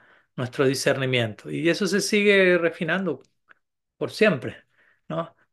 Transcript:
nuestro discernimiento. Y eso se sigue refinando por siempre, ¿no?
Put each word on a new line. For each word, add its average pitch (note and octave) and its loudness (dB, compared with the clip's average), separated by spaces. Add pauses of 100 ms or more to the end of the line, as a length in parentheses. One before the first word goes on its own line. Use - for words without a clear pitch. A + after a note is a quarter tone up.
(360)
nuestro C3 -2
discernimiento. C3 0
Y D3 -2
eso E3+ 0
se F#3+ 0
sigue G3 4
refinando E3 -4 (720)
por C#3 -6
siempre, C3+ 0 (440)
¿no? D#3+ -6 (180)